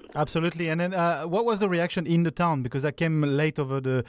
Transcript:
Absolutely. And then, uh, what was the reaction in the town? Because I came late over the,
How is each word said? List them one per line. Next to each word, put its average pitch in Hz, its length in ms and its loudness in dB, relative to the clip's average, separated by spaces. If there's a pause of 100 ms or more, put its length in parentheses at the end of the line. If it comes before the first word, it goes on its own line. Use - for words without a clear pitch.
(140)
Absolutely. 165 540 -2
And 160 120 -2
then, 180 140 -2
uh, 170 280 0
what 175 220 0
was 226 140 2
the 202 100 2
reaction 175 380 0
in 165 160 4
the 165 80 2
town? 160 320 0
Because 131 220 -2
I 147 80 0
came 160 300 0
late 147 360 2
over 135 220 -2
the, 131 280 0